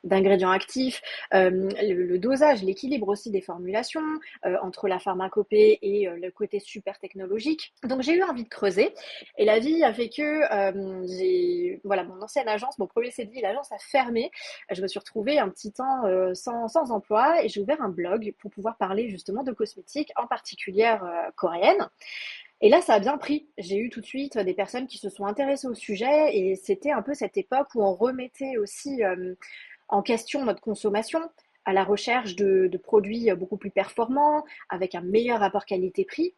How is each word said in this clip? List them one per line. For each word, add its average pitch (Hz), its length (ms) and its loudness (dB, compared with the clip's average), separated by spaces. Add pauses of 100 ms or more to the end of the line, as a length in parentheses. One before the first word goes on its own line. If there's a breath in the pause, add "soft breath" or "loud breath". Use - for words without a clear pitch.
d'ingrédients 190 480 6
actifs, 254 520 -2 (320 loud breath)
euh, 185 340 4 (140)
le, 180 240 0
le 180 120 0
dosage, 262 440 4
l'équilibre 208 460 -2
aussi 208 220 -4
des 190 120 -2
formulations, 190 580 -6 (460 loud breath)
euh, 180 160 0
entre 185 260 -4
la 185 100 0
pharmacopée 208 840 4
et, 202 260 0
euh, 170 80 -8
le 180 140 -8
côté 208 280 -6
super 196 400 -10
technologique. 214 760 -6 (100)
Donc 254 160 -2
j'ai 294 140 2
eu 370 80 4
envie 254 220 -2
de - 40 -16
creuser 196 460 0 (420 loud breath)
et 214 80 2
la 214 140 6
vie 311 260 4
a 226 80 4
fait 226 160 -2
que, - 140 -6
euh, 196 840 0
j'ai, 180 800 0
voilà, 196 200 0
mon 185 180 -14
ancienne 233 260 -2
agence, 220 300 -4
mon 190 80 -2
premier 240 240 -2
C 233 160 -10
D 247 140 -14
I, - 20 -4
l'agence 277 300 -4
a 202 60 -12
fermé. 240 520 0 (400 loud breath)
Je 180 100 -6
me 190 80 -4
suis 202 100 -8
retrouvée 240 400 -2
un 202 120 2
petit 202 200 -12
temps, 254 360 -2
euh, 185 260 2
sans, 233 360 -6
sans 262 240 0
emploi 233 520 2
et 214 60 -2
j'ai 208 100 -6
ouvert 269 220 -2
un 202 80 -2
blog 185 480 -4
pour 202 120 -14
pouvoir 214 280 -8
parler 208 320 -2
justement 196 320 -6
de 254 100 -4
cosmétiques, 226 640 -8
en 240 100 -2
particulier, 208 760 0
euh, 170 340 -6
coréenne. 190 540 2 (720 loud breath)
Et 214 80 10
là, 330 100 8
ça 254 140 4
a 208 60 6
bien 269 180 0
pris. 294 300 -4 (100)
J'ai 190 180 -4
eu 233 140 -2
tout 233 100 -12
de 202 60 -16
suite 269 320 -6
des 185 160 0
personnes 233 320 -4
qui - 100 -16
se 196 140 -10
sont 196 160 -8
intéressées 269 420 -2
au 233 60 -4
sujet 269 600 2
et 190 220 2
c'était 202 340 -2
un 240 120 0
peu 269 100 -6
cette 220 240 -4
époque 269 380 0
où 226 80 2
on 196 100 4
remettait 254 640 -4
aussi, 226 480 -4
euh, 185 300 -2 (580 loud breath)
en 202 100 2
question 254 420 -2
notre 202 160 -2
consommation 214 580 -2 (460 soft breath)
à 196 80 0
la 190 100 4
recherche 208 540 0
de, 190 320 4
de 175 100 -4
produits, 220 500 2
euh, 185 60 4
beaucoup 185 220 -6
plus 196 160 -10
performants, 285 720 0 (240 loud breath)
avec 180 260 -6
un 170 60 -6
meilleur 220 400 2
rapport 196 240 0
qualité-prix. 190 720 -2